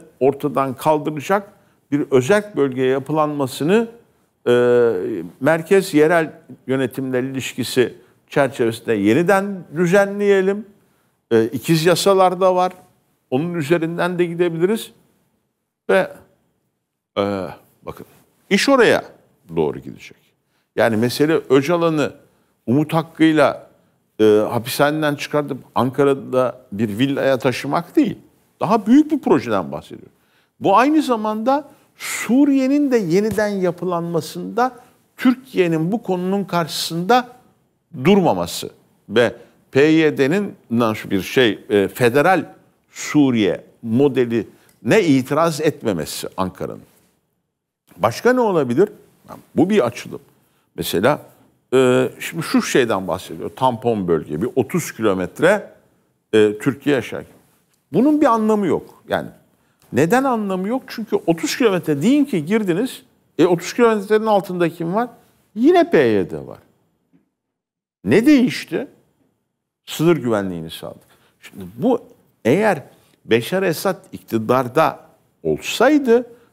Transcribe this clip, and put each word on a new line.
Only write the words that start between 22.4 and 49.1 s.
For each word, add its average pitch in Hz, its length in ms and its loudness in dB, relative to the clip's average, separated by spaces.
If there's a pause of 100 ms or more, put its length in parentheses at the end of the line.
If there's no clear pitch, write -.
umut 147 280 0
hakkıyla, 156 760 2 (500)
e, 107 40 2
hapishaneden 123 920 2
çıkartıp 143 420 -6 (180)
Ankara'da 127 840 0 (100)
bir 104 280 -4
villaya 135 400 0
taşımak 139 560 -4
değil. 247 220 2 (420)
Daha 202 260 -2
büyük 294 260 4
bir 294 80 -2
projeden 107 520 0
bahsediyor. - 400 -14 (480)
Bu 196 180 2
aynı 294 240 4
zamanda 233 680 -2 (260)
Suriye'nin 269 960 0
de 247 60 4
yeniden 208 500 0
yapılanmasında 180 1300 -4 (380)
Türkiye'nin 175 760 0
bu 226 120 -4
konunun 185 400 -2
karşısında 175 840 -2 (760)
durmaması 131 680 2 (400)
ve 110 260 2 (360)
P 131 100 2
Y 156 360 4
D'nin 165 380 -2 (540)
bir 95 120 -2
şey, 113 380 0 (100)
e, 101 180 2
federal 143 580 2 (460)
Suriye 120 720 0 (180)
modeline 123 1200 0
itiraz 147 580 0
etmemesi 110 640 -4 (100)
Ankara'nın. 71 440 -8 (1160)
Başka 160 360 2
ne 254 60 0
olabilir? 170 500 2 (640)